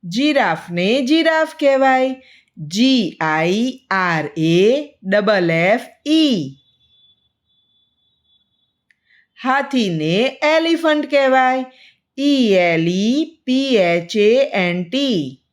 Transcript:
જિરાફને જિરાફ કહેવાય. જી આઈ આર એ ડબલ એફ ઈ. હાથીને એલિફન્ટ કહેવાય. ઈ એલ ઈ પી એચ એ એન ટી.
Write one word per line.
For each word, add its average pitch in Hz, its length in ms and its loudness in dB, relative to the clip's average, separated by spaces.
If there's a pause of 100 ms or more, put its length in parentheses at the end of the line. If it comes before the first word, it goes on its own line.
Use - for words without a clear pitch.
જિરાફને 202 960 -2
જિરાફ 320 580 0
કહેવાય. 262 600 0 (360)
જી 214 640 0
આઈ 175 720 -2
આર 170 460 -2
એ 185 460 2 (200)
ડબલ 190 480 0
એફ 185 300 0 (260)
ઈ. 254 500 0 (2750)
હાથીને 247 1000 -2
એલિફન્ટ 320 680 0
કહેવાય. 262 540 2 (520)
ઈ 269 360 2
એલ 170 340 2
ઈ 233 580 -2
પી 262 300 0
એચ 175 400 0
એ 220 380 2
એન 180 300 -2
ટી. 175 680 -4